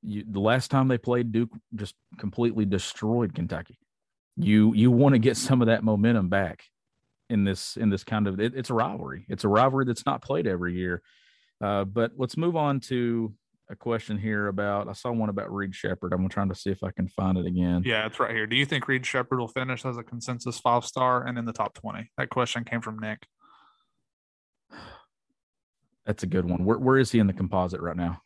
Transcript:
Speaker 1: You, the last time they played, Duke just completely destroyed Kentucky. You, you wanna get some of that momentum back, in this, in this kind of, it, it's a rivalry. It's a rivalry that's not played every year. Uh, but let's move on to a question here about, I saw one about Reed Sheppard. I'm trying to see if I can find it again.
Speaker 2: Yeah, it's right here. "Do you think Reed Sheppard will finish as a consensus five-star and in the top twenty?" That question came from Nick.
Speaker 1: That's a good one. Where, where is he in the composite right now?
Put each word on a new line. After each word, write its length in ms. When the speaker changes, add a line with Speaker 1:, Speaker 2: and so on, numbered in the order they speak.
Speaker 1:
You, 260
the 120
last 320
time 160
they 100
played, 340
Duke 200
just 180
completely 480
destroyed 720
Kentucky. 420
You, 360
you 160
wanna 300
get 180
some 240
of 60
that 160
momentum 460
back, 340
in 140
this, 340
in 120
this 140
kind 240
of, 120
it, 160
it's 140
a 40
rivalry. 560
It's 140
a 60
rivalry 360
that's 200
not 160
played 260
every 280
year. 260
Uh, 220
but 340
let's 200
move 180
on 240
to 540
a 40
question 420
here 300
about, 400
I 60
saw 180
one 180
about 240
Reed 220
Sheppard. 360
I'm 160
trying 220
to 60
see 160
if 120
I 60
can 180
find 300
it 80
again. 400
Speaker 2:
Yeah, 220
it's 120
right 120
here. 160
"Do 80
you 100
think 220
Reed 180
Sheppard 320
will 100
finish 380
as 100
a 80
consensus 560
five-star 680
and 100
in 80
the 80
top 220
twenty?" 420
That 140
question 320
came 180
from 160
Nick. 300
Speaker 1:
That's 160
a 20
good 200
one. 200
Where, 140
where 180
is 140
he 80
in 80
the 60
composite 480
right 140
now? 300